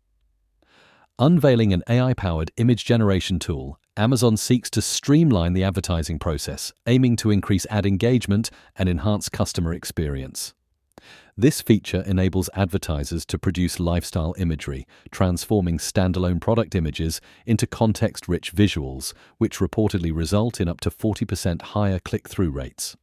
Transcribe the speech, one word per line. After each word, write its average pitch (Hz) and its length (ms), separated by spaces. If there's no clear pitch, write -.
Unveiling 127 540
an 90 160
A 120 140
I-powered 87 560
image 120 260
generation 101 560
tool, 69 400
Amazon 113 400
seeks - 360
to 110 100
streamline 123 720
the 95 100
advertising 87 560
process, - 540
aiming 123 280
to 107 160
increase 101 380
ad 104 160
engagement 110 680
and 92 140
enhance 90 400
customer 85 440
experience. 71 800
This 123 240
feature 98 440
enables 92 480
advertisers 82 720
to - 120
produce 87 400
lifestyle 85 580
imagery, 78 480
transforming 90 680
standalone 90 640
product 113 340
images 80 460
into 117 200
context-rich - 880
visuals, 71 600
which - 220
reportedly 95 540
result 98 460
in 90 80
up 85 140
to - 100
forty - 320
percent 92 380
higher 98 380
click-through - 520
rates. - 520